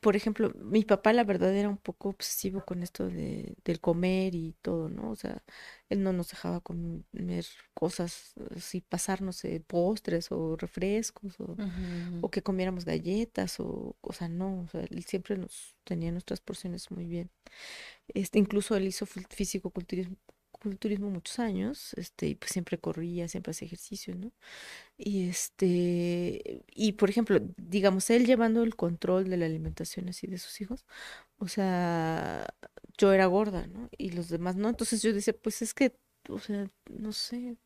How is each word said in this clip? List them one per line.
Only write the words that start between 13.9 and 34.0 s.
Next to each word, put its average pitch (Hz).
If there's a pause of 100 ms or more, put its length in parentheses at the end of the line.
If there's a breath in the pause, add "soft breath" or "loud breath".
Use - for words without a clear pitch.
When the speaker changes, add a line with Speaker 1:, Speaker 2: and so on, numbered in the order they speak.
Speaker 1:
o -
sea, 170
no, 180
o 170
sea, 165
él 175
siempre 196
nos - (100)
tenía 170
nuestras 185
porciones -
muy 180
bien. 175 (760 loud breath)
Este, 196
incluso 202
él 190
hizo 190
ful-, 190
fisicoculturismo, 185 (340)
culturismo 202
muchos 180
años, 214
este, -
y, 147
pues, -
siempre 175
corría, 170
siempre 180
hacía -
ejercicio, 180
¿no? 196 (680 loud breath)
Y, 190
este, 175
y, 208
por 202
ejemplo, 214 (180)
digamos, 190
él 240
llevando 233
el 226
control 185
de 185
la 170
alimentación 160
así -
de 190
sus -
hijos, 226 (520 loud breath)
o 196
sea, 170 (500)
yo 196
era 190
gorda, 190
¿no? 220
Y 185